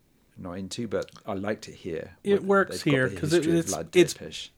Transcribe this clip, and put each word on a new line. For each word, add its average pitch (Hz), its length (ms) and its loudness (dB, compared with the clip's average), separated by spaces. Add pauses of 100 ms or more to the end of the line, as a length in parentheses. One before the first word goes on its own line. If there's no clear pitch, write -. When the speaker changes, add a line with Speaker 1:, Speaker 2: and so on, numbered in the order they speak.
(380)
Speaker 1:
not 90 160 -10
into, 98 340 -8
but 95 220 -2 (160)
I 107 80 -6
liked 101 340 -6
it - 80 -16
here. 82 480 -8
Speaker 2:
It 202 120 4
Speaker 1:
With, 190 80 0
Speaker 2:
works 196 400 2
Speaker 1:
they've - 20 -12
got 139 120 4
Speaker 2:
here, 131 120 2
Speaker 1:
the 101 100 -8
Speaker 2:
'cause 151 140 0
it, 175 40 6
Speaker 1:
history 160 160 2
of 165 120 2
Speaker 2:
it's, - 80 -4
Speaker 1:
Vlad 165 220 -6
Speaker 2:
it's, 175 180 6
Speaker 1:
Tepes. - 440 -12